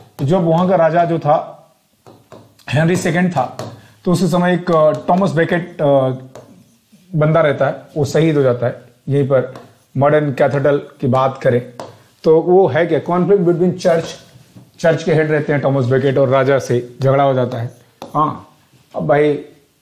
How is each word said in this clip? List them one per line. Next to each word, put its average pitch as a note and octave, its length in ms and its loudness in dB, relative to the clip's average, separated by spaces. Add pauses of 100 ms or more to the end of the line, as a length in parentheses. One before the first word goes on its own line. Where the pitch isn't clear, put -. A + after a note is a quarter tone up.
(220)
जब E3+ 220 0
वहाँ E3 260 2
का F#3+ 60 2
राजा E3 300 2
जो E3 140 -2
था, - 520 -2 (1000)
Henry E3 260 0
second F3+ 360 -2
था, - 420 -6 (320)
तो F#3 60 0
उसी F3 160 2
समय F3 260 0
एक, F3 180 -4
uh, D#3 200 4
Thomas F3+ 400 0
बेकेट, E3 500 -2
अ, D3+ 40 0 (1300)
बंदा D#3+ 260 2
रहता C#3+ 260 0
है, D#3 80 -4 (220)
वो C#3+ 80 0
शहीद D#3 300 0
हो D3 60 2
जाता B2 260 0
है। - 140 -8 (280)
यहीं C#3 180 0
पर C3 260 0 (440)
murder D3+ 260 2
in C#3+ 100 -2
cathedral C#3+ 440 0
की - 300 -8
बात C3 360 0
करें B2 280 -2 (520)
तो D#3+ 180 4
वो F3+ 260 4
है D3+ 180 0
क्या? D#3 160 -2
Conflict F3 460 0
between F3 260 0
church, E3 320 0 (760)
church D#3+ 240 0
के E3+ 100 0
head D#3 180 0
रहते D3+ 220 0
हैं C#3 80 -2
Thomas C#3 240 0
Becket C3+ 320 0
और C#3 120 2
राजा C3+ 300 2
से A#2+ 420 -4
झगड़ा C3+ 220 2
हो C#3 100 2
जाता A#2+ 240 -2
है। A#2 140 -8 (420)
हाँ, D3 360 -4 (460)
अब D#3+ 120 -6
भाई D3 320 2 (420)